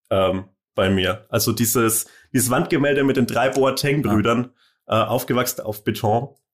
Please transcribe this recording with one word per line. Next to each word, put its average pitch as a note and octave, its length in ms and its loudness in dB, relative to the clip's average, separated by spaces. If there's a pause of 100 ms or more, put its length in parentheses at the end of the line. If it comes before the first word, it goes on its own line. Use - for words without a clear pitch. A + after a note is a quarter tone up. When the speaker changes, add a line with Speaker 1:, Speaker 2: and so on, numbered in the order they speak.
(100)
Speaker 1:
ähm, F#2+ 340 0 (300)
bei G2 140 2
mir. F#2 400 0
Also A2 240 -2
dieses, A2+ 540 0 (260)
dieses A#2 160 0
Wandgemälde C#3+ 560 0
mit C3+ 140 2
den B2 80 2
drei A#2+ 240 0
Boateng-Brüdern, B2+ 1000 0 (400)
Speaker 2:
Ah. A2 120 2
Speaker 1:
äh, G#2+ 60 -2
aufgewachsen B2 520 -2
auf - 240 -8
Beton. A2+ 500 -2 (200)